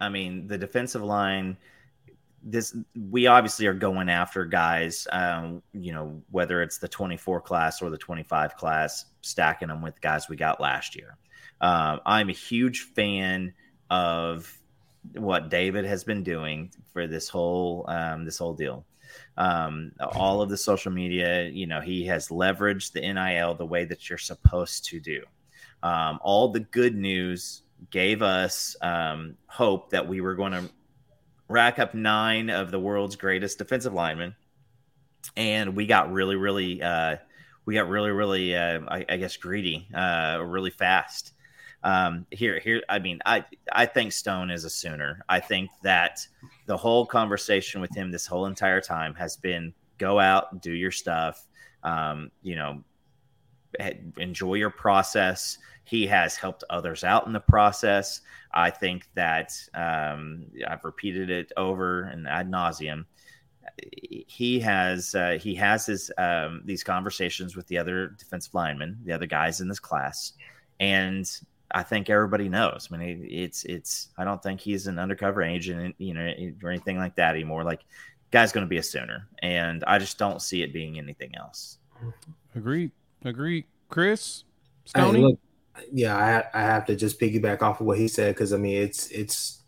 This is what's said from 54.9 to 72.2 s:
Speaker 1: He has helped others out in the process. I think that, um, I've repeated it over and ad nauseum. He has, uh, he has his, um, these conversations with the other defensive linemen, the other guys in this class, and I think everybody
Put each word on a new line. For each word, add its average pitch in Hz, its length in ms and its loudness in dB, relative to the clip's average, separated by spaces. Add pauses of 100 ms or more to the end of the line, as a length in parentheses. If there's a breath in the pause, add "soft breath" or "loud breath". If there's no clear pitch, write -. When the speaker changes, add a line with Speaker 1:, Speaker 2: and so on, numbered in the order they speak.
Speaker 1:
He 110 240 0
has 92 280 6
helped - 360 -8
others 85 320 -4
out 101 240 4
in 113 60 -4
the 107 60 0
process. 104 800 4 (300 loud breath)
I 85 200 4
think 90 420 -4
that, 82 400 0 (220)
um, 78 720 -6 (200)
I've 80 160 -8
repeated 92 460 -6
it 87 260 -4
over 92 500 -2
and 80 220 -10
ad 90 220 -4
nauseum. 80 560 -4 (960 soft breath)
He - 600 -2
has, 92 520 2
uh, 87 260 2
he 104 160 -4
has 104 300 4
his, 101 320 -4
um, 85 480 -2
these 95 180 -6
conversations 92 720 -4
with 90 120 -12
the 90 100 -4
other 90 400 -4
defensive - 380 -10
linemen, 80 480 -4
the 90 80 -6
other 82 160 -4
guys 82 340 0
in 92 60 -4
this 95 120 -6
class, 71 540 -6 (460 soft breath)
and 95 500 2 (420)
I 87 120 0
think 104 260 -2
everybody 104 380 4